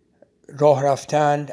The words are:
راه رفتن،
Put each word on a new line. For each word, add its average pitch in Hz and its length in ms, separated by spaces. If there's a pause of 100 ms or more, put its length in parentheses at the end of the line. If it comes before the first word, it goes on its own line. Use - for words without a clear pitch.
(480)
راه 143 360
رفتن، 147 680